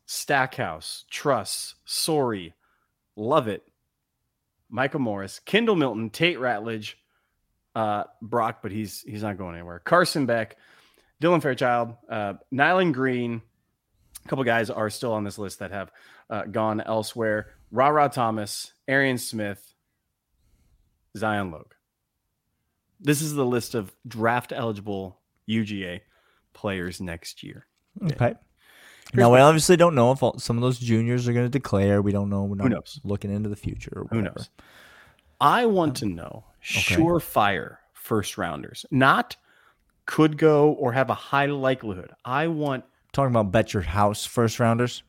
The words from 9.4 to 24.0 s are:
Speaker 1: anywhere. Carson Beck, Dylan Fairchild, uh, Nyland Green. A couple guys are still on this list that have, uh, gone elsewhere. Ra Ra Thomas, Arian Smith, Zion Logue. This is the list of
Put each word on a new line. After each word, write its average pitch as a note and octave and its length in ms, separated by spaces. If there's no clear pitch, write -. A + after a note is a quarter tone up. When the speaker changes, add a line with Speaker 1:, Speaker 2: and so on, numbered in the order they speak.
Speaker 1:
anywhere. F2 240
Carson E3+ 460
Beck, A2+ 320
Dylan E3 200
Fairchild, A#2+ 540
uh, G#2 240
Nyland E3 420
Green. B2 480
A - 20
couple C3+ 160
guys A#2 260
are A2 200
still A#2 240
on G#2+ 100
this G2 140
list G2 220
that F#2 120
have, F#2+ 200
uh, G#2 140
gone G#2+ 380
elsewhere. A2 680
Ra B2 160
Ra D3 220
Thomas, A2 640
Arian C3+ 320
Smith, G#2+ 560
Zion G2+ 340
Logue. D2+ 200
This C#3+ 200
is D3+ 120
the C#3 120
list B2 300
of G2+ 180